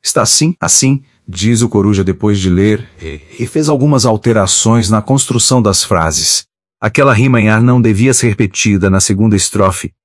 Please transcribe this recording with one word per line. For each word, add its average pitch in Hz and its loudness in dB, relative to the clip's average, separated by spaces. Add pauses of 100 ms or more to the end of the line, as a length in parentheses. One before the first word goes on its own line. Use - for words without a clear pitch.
Está - -4
assim, 160 0
assim", 135 0 (220)
diz 110 -2
o 117 0
Coruja 101 2
depois 101 -2
de 95 -2
ler, 104 0 (160)
e, 78 -14 (180)
e 120 -6
fez 156 -2
algumas 135 0
alterações 110 0
na 107 2
construção 127 0
das 101 0
frases. 80 -2 (360)
Aquela 127 0
rima 120 2
em 107 2
ar 110 2
não 123 2
devia 113 2
ser 123 0
repetida 101 0
na 95 2
segunda 104 0
estrofe 95 -2 (120)